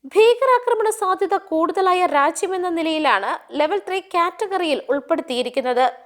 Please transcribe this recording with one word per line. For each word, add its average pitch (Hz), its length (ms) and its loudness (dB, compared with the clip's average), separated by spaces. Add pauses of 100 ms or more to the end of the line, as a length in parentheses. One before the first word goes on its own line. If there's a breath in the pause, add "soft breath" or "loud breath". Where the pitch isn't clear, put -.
ഭീകരാക്രമണ 466 840 2
സാധ്യത 392 460 0
കൂടുതലായ 359 680 0
രാജ്യമെന്ന 339 640 0
നിലയിലാണ് 311 880 -2
ലെവൽ 311 300 0
ത്രീ 381 120 -4
കാറ്റഗറിയിൽ 359 880 -2
ഉൾപ്പെടുത്തിയിരിക്കുന്നത്. 254 1040 -2 (140)